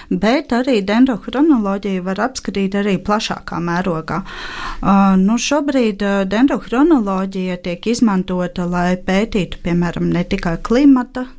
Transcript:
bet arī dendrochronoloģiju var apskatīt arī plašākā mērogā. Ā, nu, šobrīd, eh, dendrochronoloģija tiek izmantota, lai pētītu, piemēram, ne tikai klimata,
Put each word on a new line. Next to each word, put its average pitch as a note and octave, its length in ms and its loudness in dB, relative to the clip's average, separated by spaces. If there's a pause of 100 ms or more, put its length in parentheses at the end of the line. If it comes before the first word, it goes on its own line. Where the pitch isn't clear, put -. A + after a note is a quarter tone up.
bet A3 440 0
arī B3 300 2
dendrochronoloģiju G#3 1200 2
var F#3+ 160 -4
apskatīt G3+ 560 -2
arī G3+ 240 0
plašākā G#3 640 -4
mērogā. E3+ 540 -2 (640)
Ā, G3 160 4 (180)
nu, F#3+ 240 4
šobrīd, C4 640 0
eh, G3 220 0
dendrochronoloģija G3 1400 0
tiek F3+ 260 -6
izmantota, F#3 800 0
lai F3 300 0
pētītu, F#3+ 680 -2
piemēram, E3+ 480 -2
ne E3+ 140 0
tikai F3 320 -2
klimata, B3+ 720 2 (120)